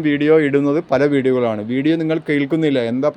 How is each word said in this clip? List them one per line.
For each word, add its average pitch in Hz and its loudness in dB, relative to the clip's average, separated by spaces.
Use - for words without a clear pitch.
വീഡിയോ 147 2
ഇടുന്നത് 143 0
പല 135 2
വീഡിയോകളാണ്. 123 0
വീഡിയോ 143 0
നിങ്ങൾ 160 -2
കേൾക്കുന്നില്ല, 143 0
എന്താ 135 -2